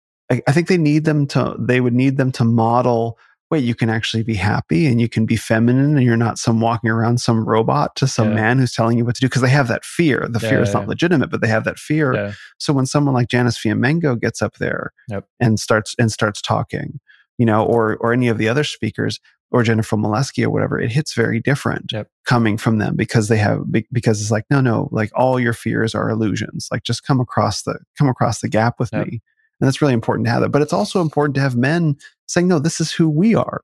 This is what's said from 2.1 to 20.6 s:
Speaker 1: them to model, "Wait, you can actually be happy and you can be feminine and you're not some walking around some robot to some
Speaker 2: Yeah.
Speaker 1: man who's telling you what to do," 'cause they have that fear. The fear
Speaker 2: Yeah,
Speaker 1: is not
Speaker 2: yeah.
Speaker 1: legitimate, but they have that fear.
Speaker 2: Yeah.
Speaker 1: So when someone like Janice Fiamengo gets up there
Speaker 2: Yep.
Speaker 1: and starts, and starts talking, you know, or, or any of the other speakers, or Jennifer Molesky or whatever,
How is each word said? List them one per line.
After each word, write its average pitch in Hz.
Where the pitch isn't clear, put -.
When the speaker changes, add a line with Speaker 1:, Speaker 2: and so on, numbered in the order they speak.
Speaker 1:
them 131
to -
model, 117
"Wait, 156
you 117
can 117
actually 113
be 110
happy 127
and 120
you 120
can 110
be 110
feminine 123
and 131
you're 117
not 117
some 113
walking 113
around 113
some 113
robot 120
to 135
some 110
Speaker 2:
Yeah. 110
Speaker 1:
man 113
who's 123
telling 117
you 113
what 120
to -
do," 131
'cause 120
they 127
have 135
that -
fear. -
The 117
fear 110
Speaker 2:
Yeah, -
Speaker 1:
is 101
not 104
Speaker 2:
yeah. 101
Speaker 1:
legitimate, 156
but -
they 113
have 110
that 90
fear. 147
Speaker 2:
Yeah. 104
Speaker 1:
So -
when 135
someone 143
like 123
Janice 123
Fiamengo 123
gets 113
up 107
there -
Speaker 2:
Yep. 101
Speaker 1:
and 110
starts, -
and 113
starts 104
talking, -
you 120
know, 110
or, 110
or 117
any 123
of 110
the 110
other 143
speakers, 107
or 123
Jennifer 110
Molesky 110
or 110
whatever, 107